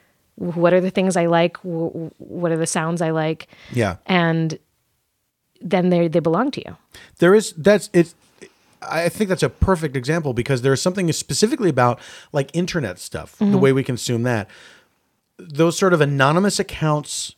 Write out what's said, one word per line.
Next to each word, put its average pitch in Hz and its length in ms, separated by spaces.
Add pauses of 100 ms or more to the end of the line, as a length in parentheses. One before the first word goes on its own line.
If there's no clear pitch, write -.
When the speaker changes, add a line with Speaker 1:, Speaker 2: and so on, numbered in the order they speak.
(400)
Speaker 1:
w-, 175 200
what 170 140
are 185 80
the 185 80
things 185 280
I 170 80
like, 170 380
w-, 165 280
w-, 160 260
what 175 360
are 160 40
the 160 80
sounds 165 360
I 160 100
like. 160 360 (260)
Speaker 2:
Yeah. 104 320
Speaker 1:
And 165 520 (1040)
then 180 280
they, 170 180
they 165 120
belong 170 320
to - 140
you. - 120 (420)
Speaker 2:
There 180 160
is, 214 220
that's, 196 360
it's, 170 220 (680)
I 165 280
think 196 200
that's 180 140
a 135 60
perfect 160 480
example 143 360
because 120 280
there 135 120
is - 80
something 185 300
specifically 214 580
about, 123 300 (320)
like, 139 220
internet 160 460
stuff, - 380
the 214 80
Speaker 1:
Mm-hmm. 202 140
Speaker 2:
way 135 140
we 135 100
consume 120 400
that. 117 260 (880)
Those 160 380
sort 190 160
of 156 80
anonymous 143 580
accounts, - 800